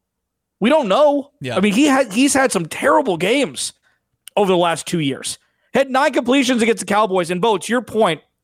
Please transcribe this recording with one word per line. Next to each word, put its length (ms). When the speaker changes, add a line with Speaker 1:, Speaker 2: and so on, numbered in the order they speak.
Speaker 1:
We 120
don't 180
know. 440
Speaker 2:
Yeah. 160
Speaker 1:
I 20
mean, 140
he 100
had, 300
he's 180
had 180
some 140
terrible 540
games 560
over 140
the 60
last 300
two 140
years. 380
Had 160
nine 240
completions 480
against 180
the 60
Cowboys. 440
And 120
Bo, 160
to 120
your 120
point 400